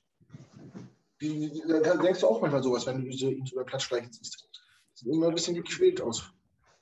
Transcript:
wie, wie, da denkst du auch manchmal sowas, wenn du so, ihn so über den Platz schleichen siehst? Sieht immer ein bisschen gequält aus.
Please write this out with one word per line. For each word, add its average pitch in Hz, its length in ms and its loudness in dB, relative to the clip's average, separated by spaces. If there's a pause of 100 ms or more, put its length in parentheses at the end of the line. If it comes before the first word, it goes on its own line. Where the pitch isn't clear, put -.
(1160)
wie, 151 340 -4
wie, 160 160 -10
da 160 280 4
denkst 175 240 4
du - 80 4
auch 220 140 4
manchmal 139 200 2
sowas, 123 240 0
wenn 131 180 -2
du 123 80 -8
so, 131 200 -2
ihn 131 140 -6
so 127 100 -10
über 127 80 -2
den 120 60 -6
Platz 135 140 -4
schleichen 117 300 -4
siehst? - 340 -18 (480)
Sieht 117 120 -12
immer 160 220 2
ein 160 40 0
bisschen 170 220 -2
gequält 175 460 2
aus. - 300 -6 (500)